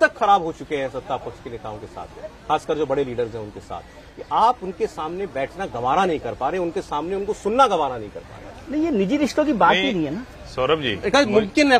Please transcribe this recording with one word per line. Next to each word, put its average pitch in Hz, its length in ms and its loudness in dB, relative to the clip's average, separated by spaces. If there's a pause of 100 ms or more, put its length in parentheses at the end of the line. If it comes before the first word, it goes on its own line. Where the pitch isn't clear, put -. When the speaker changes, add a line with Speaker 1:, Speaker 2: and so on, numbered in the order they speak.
Speaker 1:
तक 311 160 4
खराब 202 260 4
हो 160 80 -4
चुके 147 240 -8
हैं 135 140 -2
सत्ता 127 280 -6
पक्ष 120 260 -12
के 131 60 -12
नेताओं 110 280 -10
के 104 100 -14
साथ, 85 180 -14 (440)
खासकर 156 260 0
जो 151 100 0
बड़े 135 180 0
लीडर्स 117 320 -4
हैं 110 60 -8
उनके 104 180 -12
साथ, 90 220 -10 (340)
कि - 160 -14
आप 220 320 4
उनके 190 240 -4
सामने 175 400 -8
बैठना 135 380 -6
गवारा 135 400 0
नहीं 156 140 0
कर 113 140 -6
पा 131 160 -2
रहे, 185 100 -2
उनके 170 220 -4
सामने 160 340 -6
उनको 196 180 -4
सुनना 240 340 2
गवारा 147 300 0
नहीं 104 120 -10
कर 87 100 -14
पा - 180 -16
रहे। - 120 -16 (220)
Speaker 2:
नहीं, 311 200 0
ये - 0 -
निजी 202 260 2
रिश्तों 302 280 2
की 294 80 2
बात 180 220 6
ही - 60 2
Speaker 3:
नहीं, 254 120 0
Speaker 2:
नहीं 160 120 0
है 139 80 -4
ना। 240 120 -8 (300)
Speaker 3:
सौरभ 143 260 2
जी, 127 80 0
Speaker 1:
एक 175 260 0
मुझे 285 100 6
मुमकिन 220 540 4